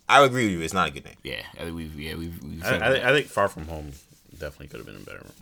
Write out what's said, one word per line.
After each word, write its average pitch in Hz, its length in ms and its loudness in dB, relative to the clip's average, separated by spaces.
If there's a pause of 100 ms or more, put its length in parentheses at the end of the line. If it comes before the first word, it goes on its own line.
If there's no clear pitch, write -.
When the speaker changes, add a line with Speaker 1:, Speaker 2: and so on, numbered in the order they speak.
(100)
Speaker 1:
I 139 140 10
agree 127 200 2
with 104 80 2
you. 85 80 0
It's 80 140 -4
not 90 140 4
a 73 40 -6
good 67 140 -12
name. - 160 -18
Speaker 2:
Yeah, - 180 -8 (140)
I 78 100 -10
think 82 120 -6
we've, 78 220 -8
yeah, 78 180 -8
we've, 82 260 -8
we've 78 200 -10
Speaker 3:
I, 92 60 -4
Speaker 2:
said 127 140 0
Speaker 3:
I, 117 80 4
Speaker 2:
that. 127 160 2
Speaker 3:
I 131 60 6
think 143 160 4
Far 101 200 2
From 80 180 -8
Home 78 260 -10 (400)
definitely 73 360 -12
could - 100 -16
have 55 80 -14
been 52 100 -16
a 50 40 -16
better 50 240 -16
one. - 180 -20